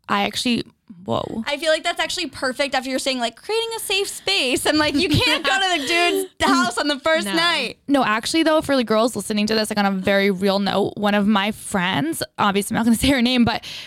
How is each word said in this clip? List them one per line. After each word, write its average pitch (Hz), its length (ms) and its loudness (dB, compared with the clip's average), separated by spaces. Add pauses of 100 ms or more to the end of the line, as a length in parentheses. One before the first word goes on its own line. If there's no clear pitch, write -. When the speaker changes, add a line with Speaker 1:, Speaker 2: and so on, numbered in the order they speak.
Speaker 1:
I 202 140 0
actually, 220 420 -2 (400)
whoa. - 440 -4
Speaker 2:
I 285 80 -4
feel 311 160 -2
like 320 120 0
that's 349 160 -4
actually 320 280 -4
perfect 269 480 -4
after 262 140 -4
you're 262 100 -2
saying, 262 200 -2
like, 233 160 -4
creating 453 400 -4
a 427 40 -8
safe 392 280 -2
space. 339 580 -2
And, 302 120 2
like, 302 160 0
you 320 140 2
can't 466 360 2
go - 80 0
to 370 280 0
the 269 60 -6
Speaker 3:
<laughs> - 20 -6
Speaker 2:
dude's 349 420 0 (100)
house 359 380 2
on 359 100 -2
the 285 120 -2
first 320 260 0
Speaker 3:
No. 294 80 -4
Speaker 2:
night. 320 440 -2 (100)
Speaker 1:
No, 269 160 4
actually, 233 400 0
though, 311 160 4
for 285 160 0
the 254 80 2
girls 220 320 2
listening 208 320 -2
to 220 80 0
this, 214 140 0
like, 208 80 -2
on 202 80 2
a 196 60 2
very 196 400 2
real 190 280 0
note, 196 360 0
one 202 180 0
of 208 140 2
my 208 240 2
friends, 196 720 -2 (160)
obviously 208 380 0
I'm - 40 0
not 233 60 2
gonna 233 100 6
<laughs> - 20 0
say 262 120 2
her 262 120 4
name, 240 220 4
but 220 200 -2 (220)